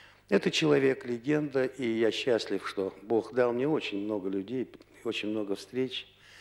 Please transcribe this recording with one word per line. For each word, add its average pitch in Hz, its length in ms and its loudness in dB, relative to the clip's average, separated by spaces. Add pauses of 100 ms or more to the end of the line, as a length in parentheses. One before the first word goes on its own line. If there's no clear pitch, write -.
(300)
Это 202 220 4
человек, 139 540 4
легенда, 131 600 0
и 131 200 -6
я 113 260 2
счастлив, 110 560 0
что 95 340 -4
Бог 107 320 0
дал 123 180 4
мне 123 160 0
очень 110 360 -2
много 104 260 -4
людей, 101 420 -4 (320)
очень 107 260 -4
много 107 260 -2
встреч. 127 520 -6 (340)